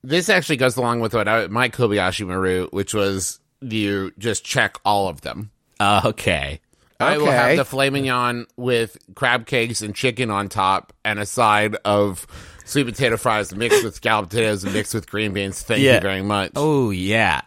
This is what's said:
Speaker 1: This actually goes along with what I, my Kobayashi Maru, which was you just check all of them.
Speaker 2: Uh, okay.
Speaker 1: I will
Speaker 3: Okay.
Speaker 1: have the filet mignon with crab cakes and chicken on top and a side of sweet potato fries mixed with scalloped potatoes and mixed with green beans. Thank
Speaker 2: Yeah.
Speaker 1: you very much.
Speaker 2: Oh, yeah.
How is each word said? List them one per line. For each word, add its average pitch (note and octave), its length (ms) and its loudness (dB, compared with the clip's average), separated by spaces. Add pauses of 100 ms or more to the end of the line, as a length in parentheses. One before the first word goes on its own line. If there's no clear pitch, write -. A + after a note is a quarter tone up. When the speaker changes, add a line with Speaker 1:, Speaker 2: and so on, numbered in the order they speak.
Speaker 1:
This E3 260 0
actually E3+ 280 2
goes B2+ 200 2
along A#2+ 240 0
with A2 120 -2
what G#2+ 140 2
I, G#2+ 200 2
my A#2 220 0
Kobayashi G2+ 560 0
Maru, F#2 460 -2
which G2 220 -4
was G2 460 -2 (220)
you G2+ 560 -2
just G#2 280 -4
check - 400 0
all G2+ 240 2
of D2 120 -10
them. D2 300 -10 (280)
Speaker 2:
Uh, G2+ 260 4
okay. D2 560 -2 (400)
Speaker 1:
I C3+ 160 2
will D3 100 2
Speaker 3:
Okay. C#3 80 4
Speaker 1:
have C3+ 220 4
the C3+ 80 0
filet C3+ 240 -2
mignon B2 560 -2 (120)
with A#2+ 400 0 (180)
crab B2 300 0
cakes A#2 360 -2
and G#2 140 -8
chicken A#2+ 340 -2
on G2+ 200 -2
top F#2+ 440 0 (120)
and G#2 140 0
a G#2 60 -4
side G#2+ 500 2 (100)
of G#2 420 2 (380)
sweet C#3+ 200 0
potato A#2 320 0
fries G#2+ 380 -2
mixed A#2 280 2
with G#2+ 120 -6
scalloped G#2+ 360 0
potatoes G#2+ 320 0
and G2 100 -4
mixed G#2 200 -4
with A2 160 -6
green G#2 240 -2
beans. G2 280 -6
Thank A#2 200 0
Speaker 2:
Yeah. C3 140 6
Speaker 1:
you B2 60 2
very F#2+ 200 -2
much. G2+ 340 -2
Speaker 2:
Oh, C#3 360 2
yeah. F#2+ 560 2